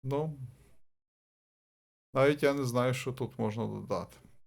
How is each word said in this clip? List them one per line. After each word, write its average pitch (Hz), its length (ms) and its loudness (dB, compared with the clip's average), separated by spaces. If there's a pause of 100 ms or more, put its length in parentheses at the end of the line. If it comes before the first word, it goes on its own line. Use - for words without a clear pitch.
Ну, 147 300 -2 (1800)
навіть 143 300 4
я 139 100 6
не 139 120 0
знаю, 123 280 2
що 127 180 -4
тут 123 280 -8
можна 110 280 -2
додати. 104 500 -6 (300)